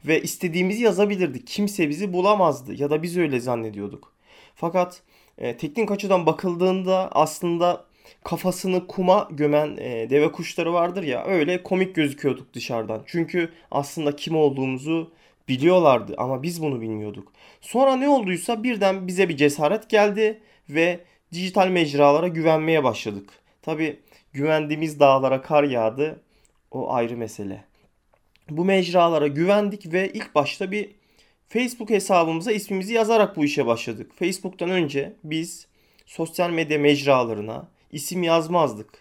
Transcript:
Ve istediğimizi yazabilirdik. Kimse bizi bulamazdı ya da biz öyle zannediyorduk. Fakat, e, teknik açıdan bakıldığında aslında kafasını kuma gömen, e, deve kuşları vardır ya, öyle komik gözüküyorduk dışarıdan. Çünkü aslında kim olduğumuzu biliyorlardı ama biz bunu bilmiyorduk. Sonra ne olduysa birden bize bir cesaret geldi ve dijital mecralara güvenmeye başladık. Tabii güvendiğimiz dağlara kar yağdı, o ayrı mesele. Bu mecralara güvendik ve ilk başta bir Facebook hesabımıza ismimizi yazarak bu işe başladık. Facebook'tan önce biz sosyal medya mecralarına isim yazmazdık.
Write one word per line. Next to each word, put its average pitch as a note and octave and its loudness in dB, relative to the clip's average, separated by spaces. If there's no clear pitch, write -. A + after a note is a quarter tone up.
Ve D3+ 2
istediğimizi F3+ -2
yazabilirdik. F#3 0
Kimse G3+ -2
bizi F3 -4
bulamazdı F3+ 2
ya C#3+ -2
da D3+ 0
biz E3+ -6
öyle D3 0
zannediyorduk. A2 -8
Fakat, F3+ -2
e, A#2+ -6
teknik G3+ -4
açıdan G3 0
bakıldığında F#3 0
aslında E3+ 0
kafasını F3+ -2
kuma F#3 4
gömen, D3 0
e, A#2 -6
deve D3 4
kuşları E3+ -6
vardır F3 -2
ya, F3 -4
öyle F3+ 0
komik F#3 -2
gözüküyorduk C#3 -2
dışarıdan. A2 -6
Çünkü E3 -4
aslında C#3+ -4
kim D#3+ -4
olduğumuzu C#3 0
biliyorlardı C3+ 4
ama B2+ -4
biz E3+ -8
bunu C#3 -4
bilmiyorduk. G#2+ -8
Sonra C4 2
ne C4+ -2
olduysa A3 0
birden G3 0
bize F#3 2
bir D#3+ -2
cesaret D3 2
geldi G#3+ 2
ve E3+ 0
dijital F#3 2
mecralara D3+ 4
güvenmeye D#3+ 2
başladık. G#2 -4
Tabii D#3 -4
güvendiğimiz D3+ 0
dağlara C3+ 6
kar D3 4
yağdı, C3 -2
o - -6
ayrı A#2+ -2
mesele. G#2 -10
Bu D#3 -4
mecralara F3 2
güvendik F#3+ 0
ve F#3 -2
ilk - -10
başta D3+ 0
bir G#3 -6
Facebook A#3+ -4
hesabımıza F#3 2
ismimizi G3 -4
yazarak G#3+ 2
bu D3+ 2
işe C#3+ 0
başladık. A#2 -4
Facebook'tan F3+ -4
önce D3+ -2
biz D#3+ -8
sosyal E3+ -4
medya D#3 -2
mecralarına B2+ 0
isim F3+ -6
yazmazdık. D#3+ 0